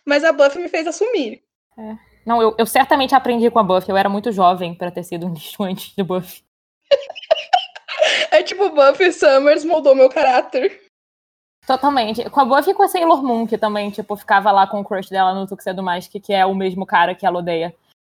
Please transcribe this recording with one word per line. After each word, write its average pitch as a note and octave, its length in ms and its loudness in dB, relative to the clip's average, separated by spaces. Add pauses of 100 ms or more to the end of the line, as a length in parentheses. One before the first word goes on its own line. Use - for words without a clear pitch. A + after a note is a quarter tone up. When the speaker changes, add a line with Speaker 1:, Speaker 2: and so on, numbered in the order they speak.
Speaker 1:
mas C#4+ 200 0
a D#4+ 100 2
Buffy C#4+ 260 2
me F4 80 -8
fez D#4+ 200 -4
assumir. D#4+ 560 -4 (340)
Speaker 2:
É. A3 180 -14 (300)
Não, A#3 160 0
eu, A3 160 2
eu A3+ 80 2
certamente C#4 480 2
aprendi A#3+ 380 2
com A#3 80 2
a A3 40 4
Buffy. F#3 280 0
Eu F#3+ 60 2
era G3 120 2
muito G3+ 220 -4
jovem F3+ 420 0
pra F3 160 -8
ter F3 140 -12
sido F3 240 -10
um F3 60 -6
lixo - 300 -12
antes F#3+ 320 -8
de G3+ 80 -2
Buffy. F3+ 400 -8 (480)
Speaker 1:
<laughs> - 640 -4 (760)
É D#4 120 4
tipo, F#4+ 300 -2
Buffy D4+ 420 4
Summers D4 500 4
moldou D#4 300 2
meu C4 160 6
caráter. C4+ 720 0 (840)
Speaker 2:
Totalmente. C4 640 0
Com - 80 -2
a C4+ 60 6
Buffy C#4 260 0
e - 20 2
com G4 80 0
a G4 60 4
Sailor E4 360 2
Moon, A#3 220 -2
que A3 140 -4
também, G#3 320 -4
tipo, G#3 240 -10
ficava G3+ 360 0
lá G3 140 4
com G3+ 160 -6
o - 20 -8
crush F#3+ 260 -8
dela F#3+ 260 0
no G3 100 -8
Tuxedo F#3+ 380 -10
Mask, F3+ 280 -8
que G3+ 220 -8
é F#3+ 100 2
o G3 120 0
mesmo F#3+ 280 -4
cara F3+ 300 0
que F#3+ 140 -4
ela F3 120 -2
odeia. E3+ 360 -6 (300)